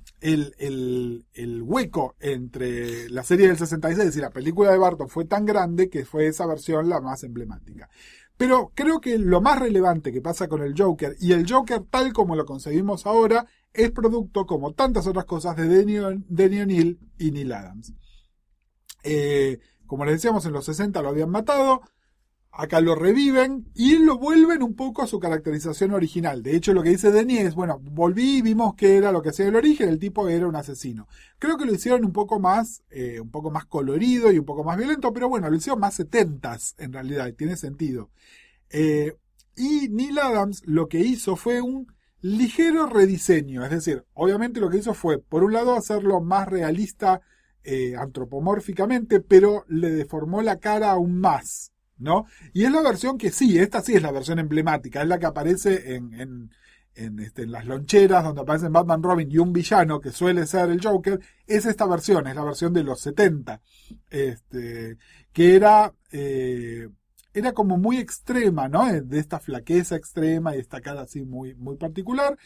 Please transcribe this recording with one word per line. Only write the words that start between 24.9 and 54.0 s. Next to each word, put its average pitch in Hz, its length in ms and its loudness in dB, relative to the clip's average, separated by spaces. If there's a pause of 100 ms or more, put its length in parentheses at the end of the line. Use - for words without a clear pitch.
a 240 60 0
su 208 120 -4
caracterización 160 760 -2
original. 165 500 -2
De 135 140 -2
hecho, 185 160 2
lo 180 100 4
que 165 60 4
dice 196 200 4
Denny 226 280 4
es, 185 180 0
"Bueno, 170 240 -4
volví 180 600 2
y - 20 4
vimos 220 340 2
que 196 220 6
era 196 160 4
lo 170 80 0
que 151 80 -4
hacía 196 180 0
el 208 80 2
origen, 285 320 4
el 160 120 0
tipo 196 280 -4
era 170 200 0
un 160 100 -4
asesino". 127 500 -12 (320)
Creo 311 180 0
que 285 80 -4
lo 226 80 0
hicieron 240 300 2
un 196 80 0
poco 208 280 -2
más, 196 500 0
eh, 120 320 -10
un 113 100 -16
poco 151 200 -8
más 151 140 -8
colorido 202 680 2
y 165 60 4
un 147 60 0
poco 147 200 -6
más 165 120 -4
violento, 262 360 -2
pero 247 160 -2
bueno, 196 200 -2
lo 156 60 2
hicieron 233 240 -4
más 202 140 -2
setentas 147 840 -4
en 143 140 -12
realidad, 131 360 -6
y 117 60 -10
tiene 156 220 -8
sentido. 139 540 -8 (600)
Eh, 151 440 0 (420)
y 277 340 -2
Neil 277 300 -4
Adams 208 460 -2
lo 160 240 0
que 165 100 -2
hizo 214 380 -2
fue 240 240 -2
un 254 260 -8 (340)
ligero 254 640 0
rediseño, 175 800 2
es 135 80 -8
decir, 156 320 -4 (100)
obviamente 214 460 -2
lo 190 100 0
que 180 80 0
hizo 208 160 -2
fue, 156 260 -2
por 165 240 -2
un 208 100 2
lado, 247 220 2
hacerlo 202 440 0
más 190 300 -2
realista, 185 720 0 (420)
eh, 131 340 -4
antropomórficamente, 185 1200 -2
pero 202 480 6
le 165 200 0
deformó 156 520 -4
la 208 180 -2
cara 214 320 0
aún 180 280 0
más, - 540 -2 (240)
¿no? 170 280 0 (280)
Y 190 100 2
es 254 80 4
la 320 100 2
versión 254 360 0
que 214 120 -4
sí, 208 300 4
esta 202 220 0
sí 247 120 0
es 185 80 6